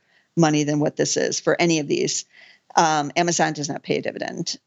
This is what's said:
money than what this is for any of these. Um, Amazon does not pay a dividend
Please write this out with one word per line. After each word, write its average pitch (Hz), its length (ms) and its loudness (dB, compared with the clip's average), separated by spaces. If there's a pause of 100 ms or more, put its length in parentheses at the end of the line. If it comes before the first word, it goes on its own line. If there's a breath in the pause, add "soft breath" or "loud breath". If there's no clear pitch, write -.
(360)
money 151 280 4
than 147 160 0
what 151 160 0
this - 200 0
is - 240 -2
for - 180 0
any 165 200 2
of 147 100 -4
these. - 380 -2 (500 soft breath)
Um, 156 400 2
Amazon 165 380 2
does 151 160 -6
not - 120 -8
pay - 140 -2
a - 60 -2
dividend - 640 -6